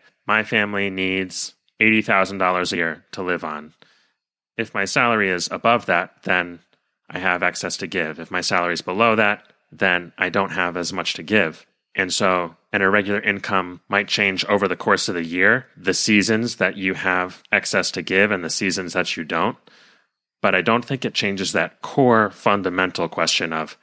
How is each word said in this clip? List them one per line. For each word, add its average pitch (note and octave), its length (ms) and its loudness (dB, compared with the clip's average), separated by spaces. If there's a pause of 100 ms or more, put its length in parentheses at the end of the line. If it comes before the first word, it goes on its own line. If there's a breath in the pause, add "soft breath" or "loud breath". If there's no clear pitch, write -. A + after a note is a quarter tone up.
(280 soft breath)
"My G#2+ 160 2
family G#2 480 -2
needs F#2+ 640 -4 (240)
eighty A2 240 4
thousand G2 340 0
dollars F#2 340 0
a F#2+ 60 -2
year E2 360 -4
to F#2+ 100 -8
live F2 200 -2
on." D2+ 300 -10 (840 soft breath)
If A2+ 200 -8
my G2 100 -2
salary A2+ 460 2
is F2 200 -2
above A2+ 360 2
that, F2+ 380 0
then F2 340 -2 (500)
I - 80 -10
have F2+ 240 0
excess F2+ 360 -2
to F#2+ 100 -6
give. D#2+ 320 -4
If E2 100 -12
my F2+ 120 -4
salary F2 320 0
is E2 100 -4
below G#2 320 2
that, G#2 360 0 (200)
then F2 480 0
I F#2 100 0
don't G2 220 0
have F2 260 -2
as E2+ 160 -4
much F2 200 -4
to F2 100 -10
give. E2+ 420 0 (300)
And F#2 180 -2
so F2+ 420 0 (160)
an G2+ 120 0
irregular G2+ 360 2
income F#2+ 680 -2
might G2+ 180 0
change G2 380 0
over G2+ 220 2
the F2 80 0
course G2+ 340 0
of F#2 60 -4
the E2+ 100 -4
year, G2 500 2
the F#2 200 -2
seasons A2 600 2
that G2 200 0
you F#2+ 160 -2
have F#2 480 -2 (100)
excess G2 400 0
to F2 120 -6
give G2 260 2
and F2+ 140 -2
the D#2+ 60 -6
seasons F#2 440 -2
that F2+ 240 -2
you E2+ 60 -8
don't. F2+ 340 -2 (840 soft breath)
But F#2+ 140 4
I F#2 60 4
don't A#2 220 2
think C3 220 -4
it G#2 80 -2
changes G2 380 -2
that E2+ 300 -2
core A2 500 4
fundamental F#2 760 0
question E2 460 -2
of D#2 300 -6